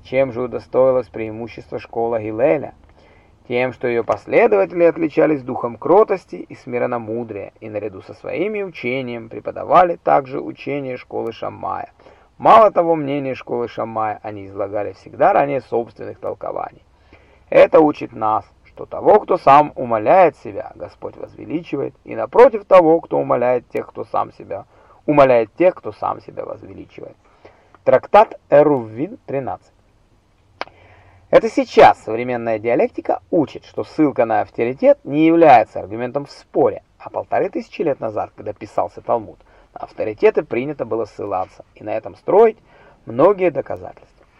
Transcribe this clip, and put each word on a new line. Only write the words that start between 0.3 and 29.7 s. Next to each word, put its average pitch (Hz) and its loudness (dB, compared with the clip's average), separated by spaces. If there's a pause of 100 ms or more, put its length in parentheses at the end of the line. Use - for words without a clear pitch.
же 120 -8
удостоилось 127 -2
преимущество 113 -12
школа 117 -6
Гилеля? 117 -2 (720)
Тем, 123 -2
что 123 -8
ее 117 -2
последователи 180 0
отличались 156 0
духом 120 -8
кротости 190 2
и - -16
смиренномудрия, 117 -8
и 110 -14
наряду 101 -10
со - -18
своими 196 -6
учением 123 -8
преподавали 120 0
также 143 -2
учение 135 -10
школы 113 -10
Шаммая. 95 -10 (460)
Мало 202 6
того, 165 0
мнение 139 -6
школы 120 -6
Шаммая 110 -6
они 104 -14
излагали 98 -8
всегда 143 -2
ранее 143 0
собственных 110 -8
толкований. 50 -10 (640)
Это 185 6
учит 143 0
нас, 110 -4 (220)
что - -18
того, 170 2
кто 190 -2
сам 147 6
умаляет 131 2
себя, - -14
Господь - -16
возвеличивает, 135 -10 (100)
и 120 -14
напротив 202 4
того, 170 6
кто - -6
умаляет 127 0
тех, 117 -6
кто 113 -12
сам 107 -6
себя, 98 -14 (400)
умаляет 131 4
тех, 175 4
кто 107 -12
сам - -6
себя - -16
возвеличивает. - -18 (680)
Трактат 202 4 (120)
Эрувин 143 2
тринадцать. 127 -10 (1600)